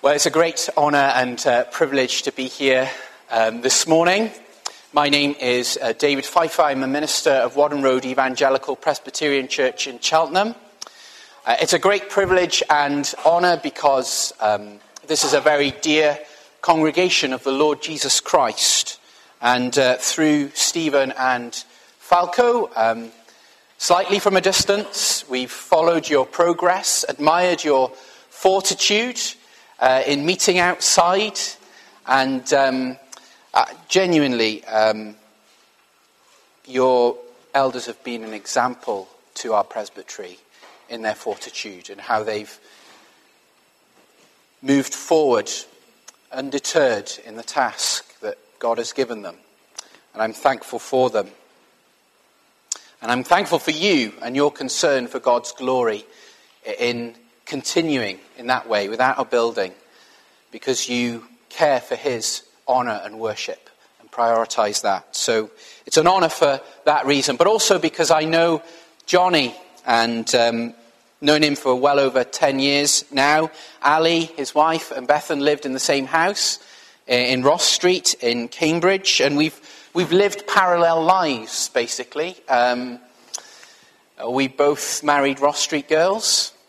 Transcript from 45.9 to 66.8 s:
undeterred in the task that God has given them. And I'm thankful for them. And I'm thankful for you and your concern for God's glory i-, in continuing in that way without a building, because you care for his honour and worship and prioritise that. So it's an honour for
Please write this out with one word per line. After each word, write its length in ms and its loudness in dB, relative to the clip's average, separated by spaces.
undeterred 800 -2
in 100 -18
the 80 -14
task 800 -4
that 160 -8
God 180 -2
has 160 -6
given 300 -6
them. 120 -14
And 100 -4
I'm 100 -4
thankful 460 -2
for 300 0
them. 220 -4
And 100 -4
I'm 140 -2
thankful 340 2
for 120 -4
you 500 0
and 160 -6
your 160 2
concern 540 -2
for 120 -8
God's 320 0
glory 540 -2
i-, 140 -8
in 360 -4
continuing 720 -2
in 80 -12
that 200 -2
way 220 0
without 300 0
a 40 0
building, 480 -2
because 400 -6
you 340 -4
care 320 2
for 160 -8
his 460 -6
honour 360 0
and 160 -14
worship 500 -8
and 100 -20
prioritise 720 0
that. 340 -4
So 360 -2
it's 120 -4
an 100 4
honour 220 4
for 300 0